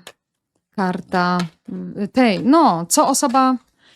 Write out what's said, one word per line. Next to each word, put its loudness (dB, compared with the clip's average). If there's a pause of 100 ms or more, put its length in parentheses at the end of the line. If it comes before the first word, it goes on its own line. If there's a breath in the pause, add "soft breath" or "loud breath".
(760)
Karta, -2 (680)
y, -8
tej, 0
no, 2
co 2
osoba 2 (400 loud breath)